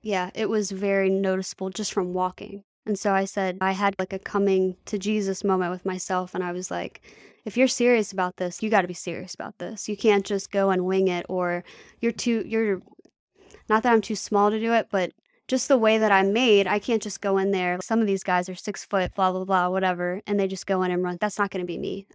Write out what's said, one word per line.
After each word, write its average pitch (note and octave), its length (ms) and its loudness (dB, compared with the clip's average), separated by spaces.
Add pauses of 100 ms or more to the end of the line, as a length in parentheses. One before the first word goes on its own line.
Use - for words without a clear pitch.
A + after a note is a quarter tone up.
Yeah, F#3+ 340 -4
it A3 140 -2
was G#3+ 220 0
very G3 380 2
noticeable F#3+ 600 -2
just G3+ 240 -6
from F3+ 200 -2
walking. F#3 500 -4 (220)
And G#3 140 -2
so G3+ 140 2
I G3 100 2
said, F#3+ 380 -4
I F#3+ 100 0
had, G3+ 260 0
like, F#3 140 -4
a G3 80 -6
coming F#3+ 560 2 (100)
to G#3 120 -6
Jesus G3 480 -2
moment F#3 260 0
with F#3 140 -10
myself. F#3 500 -4
And F#3 80 -2
I F3+ 80 -4
was F3+ 180 -8
like, - 320 -8 (440)
"If G#3+ 100 -8
you're B3+ 140 6
serious A#3+ 420 2
about F3+ 260 -4
this, F3+ 240 -4
you A3 80 -2
gotta G3 180 4
be F3+ 60 -8
serious F3 400 -8
about - 260 -12
this. B3 280 -10
You G#3 80 -4
can't G3+ 300 4
just G3 260 -4
go G3 200 2
and F3+ 140 0
wing F#3+ 220 2
it, F3 220 -2
or F3 340 -2 (380)
you're A#3 100 0
too, A#3 340 -2
you're, G#3+ 360 -2 (880)
not A3 140 4
that A#3+ 100 4
I'm A3 80 4
too G#3+ 140 -6
small G#3 360 2
to A3 80 -2
do A3+ 140 0
it, A3+ 180 2
but F#3 220 0 (340)
just - 220 0
the C#4 80 6
way A3 200 4
that A3 140 4
I'm G3 220 4
made, G#3 340 6
I G#3 120 0
can't A3+ 220 0
just - 200 -8
go G3 160 2
in G3 140 2
there. F3+ 300 0
Some A3+ 200 0
of G#3+ 60 2
these G3 160 0
guys F3+ 260 0
are F3+ 60 -8
six - 280 -8
foot, F#3 300 -2
blah, F#3+ 180 2
blah, F#3 140 -4
blah, F#3 240 2
whatever, F#3 580 -2
and G#3 100 0
they G3 100 2
just F#3+ 200 -6
go F#3+ 160 2
in F3+ 80 0
and F3+ 120 0
run. F3+ 180 -4
That's G#3 160 -4
not G3+ 140 0
gonna F3+ 140 -4
be F3 120 -6
me. - 380 -6